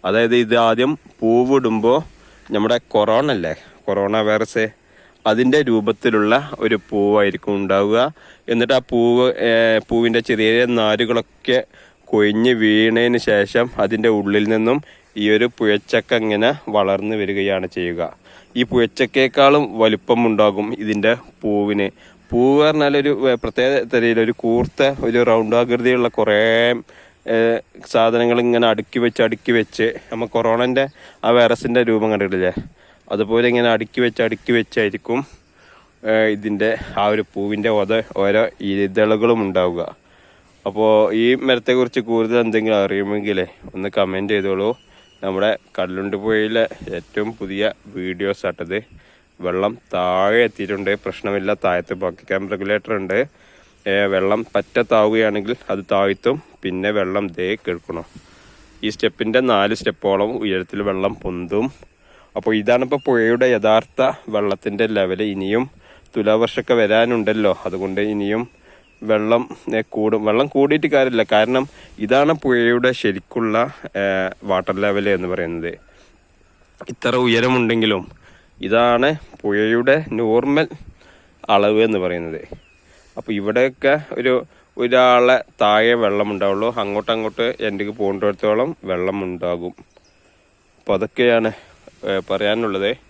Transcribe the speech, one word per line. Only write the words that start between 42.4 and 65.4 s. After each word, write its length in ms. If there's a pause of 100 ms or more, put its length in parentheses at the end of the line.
എന്തെങ്കിലും 420
അറിയുമെങ്കിലേ 580 (300)
ഒന്ന് 200
കമന്റ് 400
ചെയ്തോളൂ. 320 (560)
നമ്മുടെ 260 (280)
കടലുണ്ടി 460
പുഴയിലെ 420 (320)
ഏറ്റവും 420
പുതിയ 320 (240)
വീഡിയോസ് 540
ആട്ടത്. 280 (720)
വെള്ളം 260 (220)
താഴെ 540
എത്തിയിട്ടുണ്ട്, 440 (120)
പ്രശ്നമില്ല. 600
താഴത്ത് 380
ബക്കറ്റ് 280
ക്യാം 220
റെഗുലേറ്റർ 460
ഉണ്ട്. 200 (720)
ഏ, 40 (200)
വെള്ളം 280 (120)
പറ്റ 220 (160)
താവുകയാണെങ്കിൽ 640 (160)
അത് 100 (120)
താഴ്ത്തും, 420 (260)
പിന്നെ 380
വെള്ളം 260 (120)
ദേ 100 (160)
കേൾക്കണം. 420 (800)
ഈ 120
സ്റ്റെപ്പിൻ്റെ 460 (100)
നാല് 280
സ്റ്റെപ്പോളം 500 (140)
ഉയരത്തിൽ 360 (120)
വെള്ളം 220 (100)
പൊന്തും. 440 (680)
അപ്പോൾ 160 (100)
ഇതാണിപ്പോൾ 460
പുഴയുടെ 380 (100)
യഥാർത്ഥ 560 (240)
വെള്ളത്തിൻ്റെ 500 (140)
ലെവൽ. 220 (120)
ഇനിയും 320 (480)